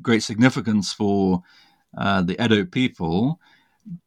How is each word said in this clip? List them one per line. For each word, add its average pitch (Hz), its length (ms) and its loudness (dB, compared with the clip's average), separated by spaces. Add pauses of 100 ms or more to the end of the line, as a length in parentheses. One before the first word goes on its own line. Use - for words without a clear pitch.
great 113 220 2
significance 110 680 0
for, 98 500 0 (540)
uh, 95 260 0
the 90 200 -2
Edo 107 220 2
people, 120 760 -2 (680)